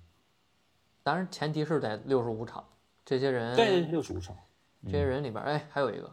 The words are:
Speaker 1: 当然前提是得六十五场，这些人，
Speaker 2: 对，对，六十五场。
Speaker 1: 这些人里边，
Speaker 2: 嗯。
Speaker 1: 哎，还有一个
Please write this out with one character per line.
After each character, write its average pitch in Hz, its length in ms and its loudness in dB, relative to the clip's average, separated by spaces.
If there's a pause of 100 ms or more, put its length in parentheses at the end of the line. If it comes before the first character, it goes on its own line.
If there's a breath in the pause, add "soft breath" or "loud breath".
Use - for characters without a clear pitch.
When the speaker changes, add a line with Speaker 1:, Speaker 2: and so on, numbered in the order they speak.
(1040)
Speaker 1:
当 143 120 2
然 185 140 -4
前 151 240 -4
提 151 100 0
是 151 160 2
得 110 180 -2
六 127 260 2
十 117 60 -2
五 113 140 -4
场， - 240 -12 (380)
这 131 140 0
些 135 100 2
人， 120 260 0
Speaker 2:
对， 226 120 8
对， 175 240 4
六 160 100 0
十 - 100 -6
五 87 80 -4
场。 - 160 -12 (500)
Speaker 1:
这 92 80 -4
些 143 100 2
人 139 200 0
里 135 60 -4
边， 107 140 -6
Speaker 2:
嗯。 - 20 -4
Speaker 1:
哎， 151 240 0
还 143 120 0
有 123 120 2
一 87 60 -6
个 87 140 -12